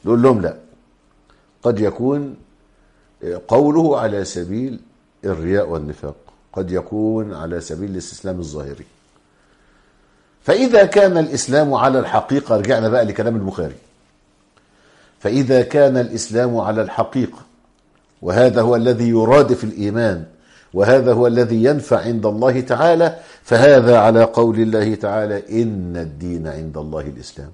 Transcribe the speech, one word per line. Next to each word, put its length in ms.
نقول 160
لهم: 200
"لا، 160
قد 160
يكون 560
قوله 520
على 260
سبيل 540
الرياء 440
والنفاق، 460
قد 180
يكون 640
على 280
سبيل 300
الاستسلام 480
الظاهري". 460
فإذا 420
كان 320
الإسلام 560
على 260
الحقيقة، 580
رجعنا 320
بقى 160
لكلام 300
البخاري، 400
فإذا 420
كان 360
الإسلام 600
على 240
الحقيقة، 580
وهذا 400
هو 140
الذي 340
يراد 440
في 100
الإيمان، 640
وهذا 400
هو 140
الذي 360
ينفع 360
عند 260
الله 360
تعالى، 580
فهذا 540
على 260
قول 360
الله 360
تعالى: 680
"إن 340
الدين 500
عند 300
الله 240
الإسلام". 520